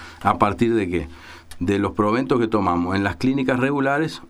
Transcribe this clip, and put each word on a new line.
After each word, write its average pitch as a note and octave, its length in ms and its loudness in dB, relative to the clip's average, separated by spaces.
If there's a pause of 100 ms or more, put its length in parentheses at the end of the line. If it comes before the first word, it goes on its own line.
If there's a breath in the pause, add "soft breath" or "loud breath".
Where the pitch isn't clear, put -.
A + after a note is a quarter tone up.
(220 loud breath)
a G2+ 160 0
partir A2+ 360 2
de G2+ 140 0
que D#2 200 -4 (520 loud breath)
de G2 180 2
los G2 140 0
proventos B2 480 2
que A2 80 2
tomamos F#2 480 0
en G2 80 2
las F#2+ 120 -2
clínicas C3 440 0
regulares C#3+ 680 -2